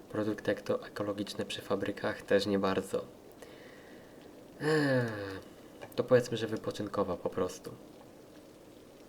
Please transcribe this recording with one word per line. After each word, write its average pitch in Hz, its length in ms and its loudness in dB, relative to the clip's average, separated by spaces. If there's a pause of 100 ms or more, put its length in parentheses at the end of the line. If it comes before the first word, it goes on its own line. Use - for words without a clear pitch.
(120)
Produkty 107 380 0
ekto-, - 360 0
ekologiczne 104 580 -4
przy - 180 -6
fabrykach? 101 600 -2
Też 98 240 4
nie 101 120 4
bardzo. 95 460 2 (1600)
Eee, 143 460 4 (880)
to 117 80 2
powiedzmy, 120 320 6
że 110 100 0
wypoczynkowa 104 680 -2
po - 140 -2
prostu. - 400 -2 (1400)